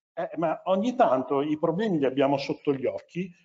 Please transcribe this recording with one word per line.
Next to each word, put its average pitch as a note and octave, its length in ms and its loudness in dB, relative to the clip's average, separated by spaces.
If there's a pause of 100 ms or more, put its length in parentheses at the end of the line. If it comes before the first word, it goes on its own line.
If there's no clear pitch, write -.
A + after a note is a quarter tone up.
(140)
Eh, - 220 -6
ma D#3+ 300 -2
ogni G3+ 300 0
tanto C3+ 460 2
i D3+ 160 -2
problemi E3+ 400 0
li C3+ 80 2
abbiamo C3+ 320 2
sotto D3 360 -4
gli B2+ 120 -4
occhi, E3 480 -6 (120)